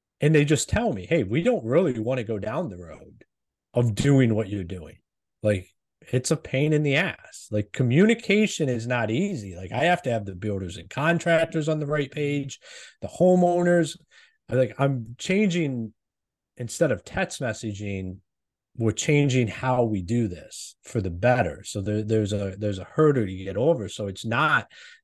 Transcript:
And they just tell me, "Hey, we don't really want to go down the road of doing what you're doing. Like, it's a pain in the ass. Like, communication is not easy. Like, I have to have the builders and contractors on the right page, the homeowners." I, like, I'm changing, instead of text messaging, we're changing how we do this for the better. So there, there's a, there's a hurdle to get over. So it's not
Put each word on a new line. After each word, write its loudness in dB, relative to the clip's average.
And 4
they 6
just 2
tell 0
me, -8
"Hey, 2
we -2
don't 0
really 2
want -2
to -6
go -4
down -6
the -12
road -18
of 2
doing 4
what -2
you're -6
doing. -12
Like, 0
it's 0
a 4
pain 0
in 2
the 2
ass. -4
Like, -2
communication 2
is -4
not -2
easy. -4
Like, -12
I 0
have 2
to -4
have -2
the -8
builders -6
and -18
contractors 0
on 0
the -4
right -2
page, -4
the -8
homeowners." 4
I, -4
like, 2
I'm -2
changing, 0
instead 0
of -4
text -6
messaging, -6
we're 2
changing 2
how 0
we 0
do -2
this -14
for -4
the -4
better. 0
So -8
there, -2
there's 0
a, -4
there's -4
a -12
hurdle 2
to -8
get -8
over. 0
So -8
it's -10
not 0